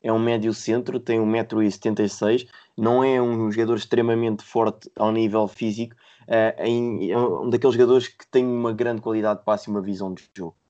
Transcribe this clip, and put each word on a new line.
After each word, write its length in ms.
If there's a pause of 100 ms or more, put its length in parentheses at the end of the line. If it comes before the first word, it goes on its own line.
é 80
um 80
médio 360
centro, 440
tem 220
um 60
metro 360
e 80
setenta 320
e 60
seis, 380 (280)
não 300
é 160
um 320
jogador 240
extremamente 680
forte 540
ao 160
nível 340
físico, 480 (320)
eh, 340
em, 520
é 60
um 320
daqueles 260
jogadores 320
que 180
tem 200
uma 260
grande 300
qualidade 380
de 40
passe 240
e 20
uma 120
visão 320
de 100 (100)
jogo. 220 (140)